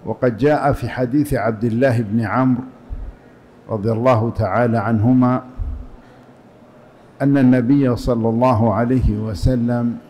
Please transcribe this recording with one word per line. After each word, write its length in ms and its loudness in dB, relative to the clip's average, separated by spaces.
وقد 320 -2
جاء 340 2
في 180 -4
حديث 440 -2
عبد 300 -2
الله 380 0
بن 200 -2
عمرو 420 0
رضي 220 -4
الله 400 0
تعالى 460 0
عنهما 680 2
أن 160 2
النبي 580 4
صلى 340 0
الله 440 2
عليه 440 0
وسلم 800 -2